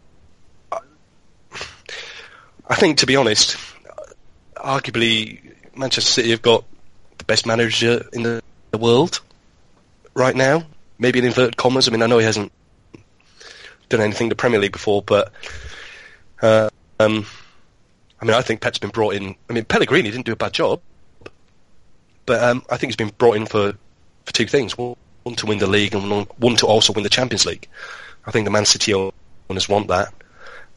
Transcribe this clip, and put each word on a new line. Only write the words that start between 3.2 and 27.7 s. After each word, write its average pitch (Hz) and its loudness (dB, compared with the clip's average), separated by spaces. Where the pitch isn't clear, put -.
arguably 117 -2
Manchester 131 -2
City 117 2
have 113 0
got 117 4
the - -18
best 110 0
manager 117 0
in 117 -6
the, 117 -4
the 110 -4
world 120 2
right 127 2
now. 139 2
Maybe 123 2
in 123 4
inverted 117 0
commas. 127 2
I - -2
mean, 113 0
I 113 4
know 120 4
he 113 6
hasn't 107 -2
done 113 2
anything 104 0
in - 0
the - -4
Premier 120 2
League 101 0
before, 101 -2
but, - 0
uh, 110 4
um, 107 2
I 113 -12
mean, 110 4
I 123 4
think 113 -4
Pep's 120 -4
been 101 -8
brought 107 0
in. 98 -8
I - -8
mean, 117 -4
Pellegrini 165 2
didn't 123 -8
do 113 -4
a - -6
bad 104 -4
job, 139 -2
but, 113 0
um, 123 2
I 123 -2
think 135 -6
he's - -10
been 110 -4
brought 117 6
in 110 -2
for, 104 0
for - -12
two 117 0
things. 131 -2
One, 123 -8
one 120 -10
to 110 -6
win 104 0
the 98 0
league, 101 2
and 101 -4
one, 101 -2
one 120 2
to 107 2
also 107 4
win 104 -4
the 101 -4
Champions - 0
League. - -6